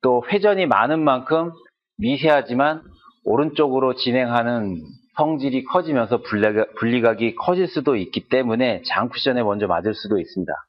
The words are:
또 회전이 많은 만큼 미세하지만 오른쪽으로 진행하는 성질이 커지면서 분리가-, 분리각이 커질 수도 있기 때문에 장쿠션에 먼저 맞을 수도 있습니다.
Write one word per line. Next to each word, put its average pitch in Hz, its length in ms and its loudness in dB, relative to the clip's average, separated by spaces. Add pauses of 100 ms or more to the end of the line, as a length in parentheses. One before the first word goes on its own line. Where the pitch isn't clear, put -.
또 123 280 4
회전이 196 360 2
많은 131 360 2
만큼 151 480 0 (460)
미세하지만 139 840 0 (400)
오른쪽으로 131 720 0
진행하는 120 880 -2 (320)
성질이 139 500 -2
커지면서 131 560 0
분리가-, 107 440 2 (120)
분리각이 113 580 0
커질 180 320 0
수도 143 280 0
있기 101 340 -6
때문에 120 560 0
장쿠션에 123 580 -2
먼저 104 240 0
맞을 90 280 0
수도 101 240 -2
있습니다. 85 320 -6 (180)